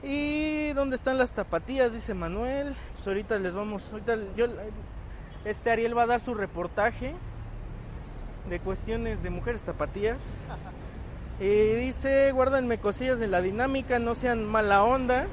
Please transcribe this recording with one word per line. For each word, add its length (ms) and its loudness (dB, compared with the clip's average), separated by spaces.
¿Y 680 -2
dónde 200 0
están 240 0
las 140 2
tapatías?, 600 0
dice 220 -6
Manuel. 640 -2
Pues 140 -10
ahorita 300 0
les 160 -2
vamos, 360 -4
ahorita 260 -2
yo, 100 4
este, 260 -2
Ariel 260 2
va 80 6
a 20 2
dar 140 2
su 140 -4
reportaje 800 -2
de 120 -4
cuestiones 640 -4
de 80 -4
mujeres 320 -4
tapatías. 600 -2
Y 340 6
dice: 560 4
"Guárdenme 480 4
cosillas 400 2
de 80 0
la 140 4
dinámica, 580 2
no 160 2
sean 300 2
mala 400 6
onda". 480 4